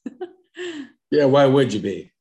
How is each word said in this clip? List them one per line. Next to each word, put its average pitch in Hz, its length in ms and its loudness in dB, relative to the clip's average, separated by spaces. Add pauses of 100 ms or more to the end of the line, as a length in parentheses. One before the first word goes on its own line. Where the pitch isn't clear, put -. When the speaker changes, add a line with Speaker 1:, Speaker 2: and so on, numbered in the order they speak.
Speaker 1:
<laughs> - 60 -14 (960)
Speaker 2:
Yeah, 147 160 2
why 139 200 4
would 131 260 2
you 104 80 -6
be? 90 400 -8